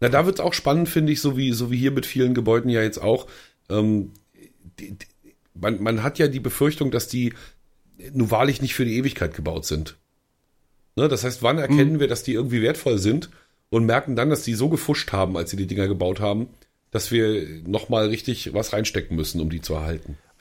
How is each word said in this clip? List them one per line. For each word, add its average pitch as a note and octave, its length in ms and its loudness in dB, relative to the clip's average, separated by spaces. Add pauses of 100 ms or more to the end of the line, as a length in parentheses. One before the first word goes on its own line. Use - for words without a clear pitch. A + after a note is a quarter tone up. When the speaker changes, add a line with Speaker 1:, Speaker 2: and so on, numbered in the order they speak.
Speaker 1:
Na, A#2+ 80 4
da B2+ 180 4
wird's - 140 0
auch - 140 0
spannend, D3 340 2
finde D#3 240 2
ich, D3 80 -2
so C#3 160 0
wie, C3 160 0
so A#2 180 -2
wie B2+ 60 0
hier C3+ 140 2
mit - 160 -2
vielen B2+ 280 2
Gebäuden A#2 360 2
ja A2+ 120 2
jetzt G#2+ 160 -2
auch. A2+ 280 0 (420)
Ähm, G#2+ 420 2 (680)
die, - 180 -14
die, - 80 -20 (480)
man, G2 260 -2
man A2 220 0
hat C#3+ 160 -2
ja D#3 80 4
die C3 140 -4
Befürchtung, C#3+ 500 0
dass A#2 160 -2
die B2 260 -2 (800)
nun A#2 180 0
wahrlich B2 320 2
nicht C3+ 120 -2
für B2+ 100 0
die A2+ 120 0
Ewigkeit B2+ 380 -2
gebaut D#2 320 -6
sind. D#2 300 -4 (1000)
Ne, C#3+ 120 4
das B2+ 160 0
heißt, B2+ 180 -4
wann C3 160 2
erkennen D3 360 4
Speaker 2:
Mhm. D3 60 0
Speaker 1:
wir, C#3 80 4
dass A#2+ 140 -4
die B2 120 -2
irgendwie A#2+ 280 0
wertvoll B2 360 2
sind A2+ 320 0 (380)
und A2+ 180 2
merken B2 300 2
dann, C3 140 2
dass D3+ 120 0
die A#2 120 -2
so B2 140 0
gefuscht - 440 -2
haben, F#2 240 0
als F2 140 -4
sie G2 60 -6
die G2 100 -2
Dinger F#2+ 200 0
gebaut F#2+ 340 0
haben, G#2+ 280 0 (420)
dass - 220 -4
wir G#2+ 340 2 (180)
nochmal G#2+ 440 0
richtig A2+ 460 -4
was A2+ 180 -2
reinstecken G#2 440 -2
müssen, D#2+ 240 -4
um D#2 100 -2
die E2 100 -6
zu - 140 -6
erhalten? D#2 440 -6 (220)